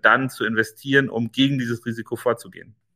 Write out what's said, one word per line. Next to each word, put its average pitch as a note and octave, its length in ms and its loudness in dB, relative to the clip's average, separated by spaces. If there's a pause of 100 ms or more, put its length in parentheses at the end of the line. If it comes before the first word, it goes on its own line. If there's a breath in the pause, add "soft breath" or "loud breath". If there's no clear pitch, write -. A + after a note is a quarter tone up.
dann B2+ 300 4
zu - 140 -4
investieren, C3 640 0
um A2+ 220 -4
gegen C3+ 280 2
dieses A#2 260 -6
Risiko A2+ 300 -6
vorzugehen. A2 600 -6 (200)